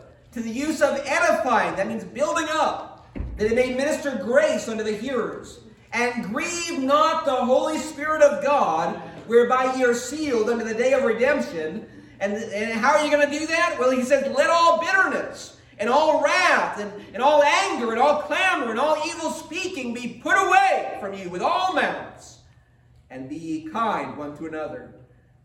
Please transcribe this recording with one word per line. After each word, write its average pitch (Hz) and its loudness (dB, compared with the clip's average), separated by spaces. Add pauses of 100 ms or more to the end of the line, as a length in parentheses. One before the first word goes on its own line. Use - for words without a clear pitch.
(320)
to 233 -8
the 226 -6
use 294 -4
of 254 2
edifying," 269 0
that 190 -2
means 220 -6
building 302 -2
up, - -4 (280)
"that 214 0
it 233 0
may 254 2
minister 269 -4
grace 254 2
unto 214 -4
the 214 -2
hearers. 233 -6 (320)
And 240 -2
grieve 320 -6
not 311 2
the 262 2
Holy 285 2
Spirit 302 -2
of - 6
God, 269 2 (320)
whereby 254 4
ye 262 0
are 240 4
sealed 247 -2
unto 226 -2
the 220 -6
day 254 2
of 269 4
redemption." 214 0 (320)
And, 202 -2
and 220 -4
how 269 4
are 302 2
you 294 -2
gonna 294 4
do 302 -4
that? 330 0
Well, 254 4
he 254 2
says, 269 2
"Let 302 4
all 330 4
bitterness 370 -2 (220)
and 220 -2
all 294 4
wrath 311 2
and, 208 -8 (220)
and 214 -6
all 294 6
anger 311 2
and 226 0
all 294 4
clamor 339 0
and 220 -2
all 302 2 (100)
evil 330 -6
speaking 294 -8
be 240 -10
put 349 2
away 381 4
from 196 -8
you 190 -10
with 180 -8
all 349 0
malice. - -6 (720)
And 131 -14
be 151 -10
ye 160 -8
kind 196 -2
one 143 -10
to 160 -10
another, 151 -10 (500)